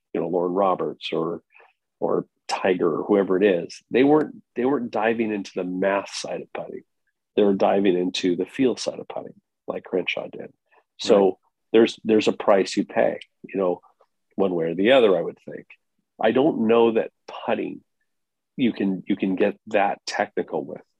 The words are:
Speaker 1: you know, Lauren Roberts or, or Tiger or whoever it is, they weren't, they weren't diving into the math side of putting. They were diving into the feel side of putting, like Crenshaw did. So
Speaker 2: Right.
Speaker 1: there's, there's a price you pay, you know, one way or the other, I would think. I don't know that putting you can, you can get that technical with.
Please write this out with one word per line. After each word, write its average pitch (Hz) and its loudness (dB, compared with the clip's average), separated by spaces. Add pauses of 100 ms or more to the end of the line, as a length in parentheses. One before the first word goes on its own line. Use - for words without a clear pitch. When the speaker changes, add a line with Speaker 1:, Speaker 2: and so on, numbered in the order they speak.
(140)
Speaker 1:
you 85 -2
know, 82 -4
Lauren 87 0
Roberts 90 -2
or, 82 -4 (580)
or 85 -2 (220)
Tiger 90 0
or - -6
whoever 98 2
it 92 2
is, 90 0 (100)
they 120 2
weren't, 147 2 (200)
they 120 -2
weren't 120 -4
diving 113 -2
into 98 -8
the 95 -6
math 95 -2
side 87 -8
of - -20
putting. - -12 (520)
They 104 6
were 101 4
diving 98 4
into 90 0
the 90 -4
feel 123 -2
side - -6
of - -14
putting, - -12 (340)
like - -8
Crenshaw - -4
did. - -16 (440)
So 101 4
Speaker 2:
Right. 92 4 (400)
Speaker 1:
there's, 113 6
there's 107 4
a 101 -2
price 98 2
you 92 0
pay, 113 0 (240)
you - -8
know, 90 -2 (540)
one 95 0
way 82 -2
or 82 -4
the 98 2
other, 113 6
I 85 0
would - -8
think. - -16 (560)
I 113 2
don't 127 2
know 117 4
that 110 -2 (340)
putting 107 -4 (720)
you 120 2
can, 95 -4
you 101 -2
can 98 -2
get 101 -2
that 101 -2
technical 87 -6
with. - -14 (180)